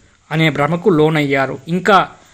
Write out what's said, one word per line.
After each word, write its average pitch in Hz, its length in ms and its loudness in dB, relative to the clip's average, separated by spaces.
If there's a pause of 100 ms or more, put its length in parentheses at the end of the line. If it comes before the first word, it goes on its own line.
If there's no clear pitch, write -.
(320)
అనే 160 180 0
భ్రమకు 151 400 -2
లోనయ్యారు. 143 760 0
ఇంకా 175 480 0 (180)